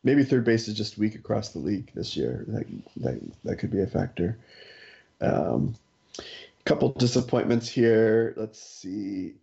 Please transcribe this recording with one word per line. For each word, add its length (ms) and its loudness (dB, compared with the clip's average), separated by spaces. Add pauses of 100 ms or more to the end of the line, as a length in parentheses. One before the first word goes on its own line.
maybe 200 6
third 220 2
base 220 4
is 80 -6
just 220 -6
weak 180 0
across 340 -4
the 100 -10
league 360 -4
this 200 -8
year. 320 -4
That, 180 -6 (320)
that, 460 -8
that 140 -4
could 140 -4
be 100 0
a 60 0
factor. 500 -4 (840)
Um, 540 0 (920)
couple 280 2
disappointments 760 0
here. 680 4
Let's 240 -8
see. 800 -8